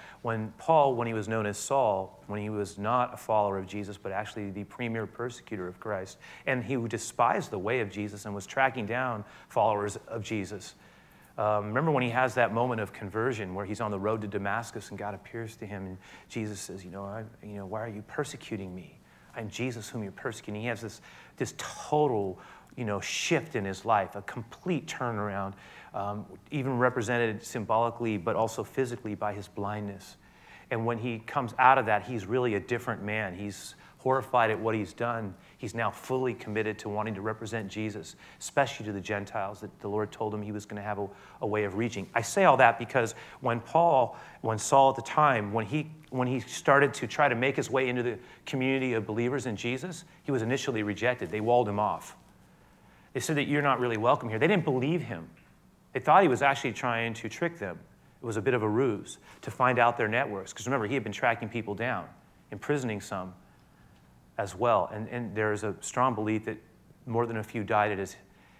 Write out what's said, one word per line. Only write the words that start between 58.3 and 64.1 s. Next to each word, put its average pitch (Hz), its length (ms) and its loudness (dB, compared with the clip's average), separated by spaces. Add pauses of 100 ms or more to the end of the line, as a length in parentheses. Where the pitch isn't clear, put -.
a 110 40 -2
bit 123 140 2
of 113 80 2
a 107 60 4
ruse 107 500 0 (240)
to - 80 -8
find 123 300 4
out 120 160 6
their 113 120 2
networks. 107 440 -2
'Cause 107 140 -12
remember, 123 200 0
he 117 80 0
had 127 80 0
been 104 100 -6
tracking 117 360 0
people 104 260 -4
down, 107 320 -4 (460)
imprisoning 117 480 -2
some 92 340 -8 (1040)